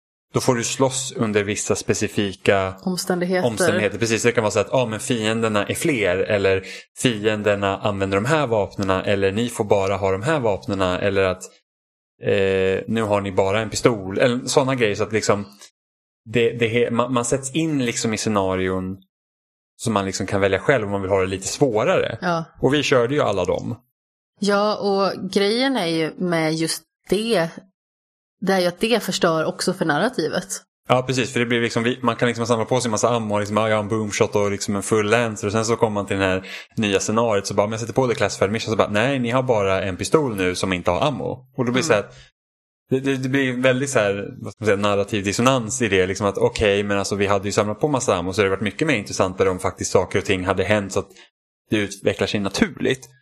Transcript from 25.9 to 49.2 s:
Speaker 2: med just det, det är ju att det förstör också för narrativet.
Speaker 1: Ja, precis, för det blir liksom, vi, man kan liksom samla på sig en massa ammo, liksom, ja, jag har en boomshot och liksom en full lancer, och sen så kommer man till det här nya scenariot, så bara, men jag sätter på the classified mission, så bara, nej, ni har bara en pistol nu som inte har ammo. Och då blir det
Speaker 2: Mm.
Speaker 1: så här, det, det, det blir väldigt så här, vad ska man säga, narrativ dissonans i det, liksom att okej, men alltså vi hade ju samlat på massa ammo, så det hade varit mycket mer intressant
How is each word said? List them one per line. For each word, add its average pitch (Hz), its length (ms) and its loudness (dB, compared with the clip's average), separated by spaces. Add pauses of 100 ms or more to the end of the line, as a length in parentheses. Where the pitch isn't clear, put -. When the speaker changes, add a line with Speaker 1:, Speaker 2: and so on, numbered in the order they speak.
Speaker 2:
med 165 360 0
just 160 300 -4 (260)
det, 196 400 0 (920)
det 190 120 0
är 190 60 2
ju 180 80 2
att 175 120 -4
det 226 240 2
förstör 160 420 0
också 180 280 -2
för 175 120 -2
narrativet. 175 600 0 (400)
Speaker 1:
Ja, 127 160 4
precis, 127 300 0
för 123 60 2
det 120 60 4
blir 117 160 2
liksom, 117 220 0
vi, 127 180 0
man 120 140 0
kan 123 120 0
liksom 117 200 -2
samla 113 180 2
på 127 160 0
sig 120 60 -2
en 113 40 0
massa 107 180 2
ammo, 107 300 0
liksom, 104 180 -2
ja, 110 120 2
jag 110 60 4
har 107 80 2
en 101 60 -6
boomshot 107 460 0
och 101 160 2
liksom 101 240 -4
en 98 80 -4
full 104 260 2
lancer, 113 380 0
och 101 60 -2
sen 110 120 0
så 117 100 0
kommer 107 180 0
man 101 120 -2
till 98 120 -2
det 95 80 2
här 95 200 0 (320)
nya 101 220 2
scenariot, 110 480 0
så 101 60 -6
bara, 104 140 2
men 110 40 -4
jag 110 80 -6
sätter 113 140 -8
på 131 140 2
the 113 80 0
classified 101 360 0
mission, 110 200 -4
så 110 60 0
bara, 98 120 2
nej, 123 300 2
ni 117 100 -2
har 127 140 0
bara 98 400 2
en 95 140 -4
pistol 127 380 0
nu 92 200 0
som 92 180 -2
inte 90 180 0
har 87 100 0
ammo. 113 360 -2 (200)
Och 120 80 0
då 120 60 -2
blir 123 120 2
det 117 100 2
Speaker 2:
Mm. 101 100 2
Speaker 1:
så - 40 -12
här, - 60 -20 (760)
det, 131 100 0
det, 135 180 0
det 131 120 -4
blir 131 320 0
väldigt 131 280 2
så 120 100 2
här, 101 140 2 (280)
vad 107 120 -10
ska - 100 -12
man - 40 -4
säga, 101 100 4
narrativ 101 460 0
dissonans 120 580 0
i 117 60 2
det, 92 200 4
liksom 98 200 -2
att 98 100 -2
okej, 104 460 2
men 101 160 -2
alltså 98 160 -2
vi 98 120 0
hade 101 200 0
ju 101 40 -2
samlat 104 280 0
på 156 80 0
massa 123 280 0
ammo, 90 180 -4
så 104 80 0
det 98 60 6
hade 95 80 2
varit 101 80 -8
mycket 127 240 -2
mer 143 80 2
intressant 98 460 -2